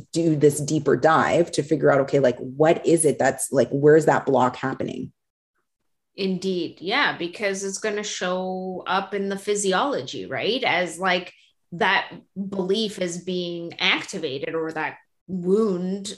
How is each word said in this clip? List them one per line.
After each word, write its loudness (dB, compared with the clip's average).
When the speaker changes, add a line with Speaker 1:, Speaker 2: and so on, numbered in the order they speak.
Speaker 1:
do 2
this 4
deeper 2
dive 4
to -2
figure 2
out, 4
okay, 2
like, 4
what 0
is 4
it 2
that's, 0
like, 2
where's 6
that 4
block 4
happening? -6
Speaker 2:
Indeed. -4
Yeah, -2
because -4
it's -6
gonna -4
show -6
up -2
in -4
the -4
physiology, -2
right? -2
As, 0
like, -2
that 0
belief -2
is -4
being -6
activated, -2
or -2
that -6
wound, 0